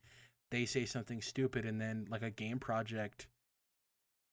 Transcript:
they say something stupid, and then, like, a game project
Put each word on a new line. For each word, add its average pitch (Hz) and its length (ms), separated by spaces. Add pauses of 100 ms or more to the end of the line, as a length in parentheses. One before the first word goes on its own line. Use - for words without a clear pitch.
(520)
they 120 120
say 120 220
something 117 340
stupid, 123 460
and 110 140
then, 110 280
like, 110 140
a 117 80
game 113 300
project 110 680 (1080)